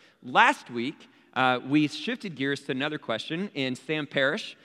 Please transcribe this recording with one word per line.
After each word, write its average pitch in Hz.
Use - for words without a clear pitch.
Last 196
week, 120
uh, 127
we 147
shifted 214
gears 135
to -
another 147
question, 160
and 131
Sam 156
Parrish 147